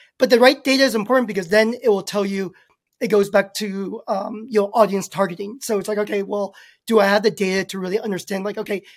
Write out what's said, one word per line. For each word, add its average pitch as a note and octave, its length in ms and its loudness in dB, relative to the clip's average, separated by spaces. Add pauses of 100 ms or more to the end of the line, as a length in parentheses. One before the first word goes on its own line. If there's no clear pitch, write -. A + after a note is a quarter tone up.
(180)
But - 120 2
the B3 100 6
right C4+ 240 6
data C4+ 200 2
is A#3+ 120 2
important A#3 320 0
because F#3+ 220 -4
then A3 320 2
it B3+ 80 2
will G3 140 2
tell G3+ 220 -4
you, G3 280 -4 (480)
it A#3 80 -2
goes G3+ 200 2
back G3+ 260 0
to, G3 520 -8
um, G#3 400 -6
you G#3+ 140 2
know, G3 120 2
audience G3 360 2
targeting. G3 520 -4
So G#3+ 160 -2
it's F#3+ 120 -6
like, G#3+ 80 -4
okay, G#3 260 -2
well, G3 320 -6 (320)
do A3+ 140 6
I G3 40 6
have G3+ 180 4
the G#3+ 80 2
data F#3+ 340 -2
to G3 140 -10
really F#3 200 -4
understand, G3 460 -6
like, G#3 120 -8
okay, G#3 260 -6 (140)